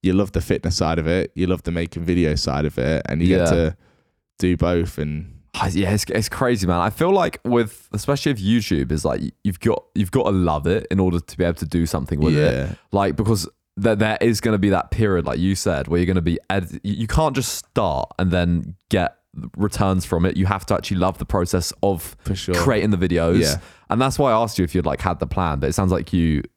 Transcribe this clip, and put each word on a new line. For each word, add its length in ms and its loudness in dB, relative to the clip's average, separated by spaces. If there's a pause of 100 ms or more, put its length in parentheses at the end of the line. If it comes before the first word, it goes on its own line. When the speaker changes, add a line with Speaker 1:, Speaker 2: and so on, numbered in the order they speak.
Speaker 1:
you 100 2
love 200 2
the 80 -2
fitness 360 -2
side 220 0
of 100 -2
it, 260 0
you 120 -2
love 180 -2
the 80 -4
making 320 -6
video 320 2
side 280 -2
of 140 -4
it, 280 0
and 140 -2
you 80 4
get 200 4
Speaker 2:
Yeah. 40 4
Speaker 1:
to 240 2 (600)
do 180 2
both. 420 0
And 360 -6 (200)
Speaker 2:
Ah, 180 -2
yeah, 200 0
it's, 120 0
it's 240 -2
crazy, 400 0
man. 120 2
I 100 2
feel 220 0
like 320 0
with, 480 0
especially 400 0
with 100 -4
YouTube, 500 0
is 120 -2
like, 160 0
y-, 100 -6 (120)
you've 160 -4
got, 240 0 (140)
you've 160 -2
got 120 2
to 60 2
love 380 2
it 220 0
in 100 2
order 180 2
to 200 -10
be 40 2
able 120 2
to 120 -6
do 200 2
something 340 -2
with 160 4
it. 180 2
Speaker 1:
Yeah. 200 -4 (180)
Speaker 2:
Like, 240 0
because 320 0 (280)
there, 200 0
there 240 0
is 200 2
gonna 180 2
be 120 2
that 220 0
period, 340 2
like 140 -2
you 160 2
said, 320 -2
where 100 2
you're 80 2
gonna 160 2
be 160 0 (100)
ed-, 240 -2
y-, 120 -12
you 240 -4
can't 260 2
just 220 -4
start 520 -2 (120)
and 100 2
then 460 0 (140)
get 260 0 (400)
returns 480 0
from 220 0
it. 100 0
You 100 2
have 200 -2
to 80 0
actually 240 -2
love 200 0
the 60 -6
process 480 -2 (100)
of 380 -4
Speaker 1:
For 160 -4
sure. 180 -4
Speaker 2:
creating 360 2
the 60 4
videos. 440 2
Speaker 1:
Yeah. 160 0 (340)
Speaker 2:
And 100 0
that's 180 0
why 140 4
I 80 4
asked 180 -2
you 60 4
if 120 -4
you'd, 100 2
like, 140 -2
had 180 -2
the 80 -4
plan, 340 -2
but 80 0
it 40 -2
sounds 200 0
like 200 -2
you 300 2 (140)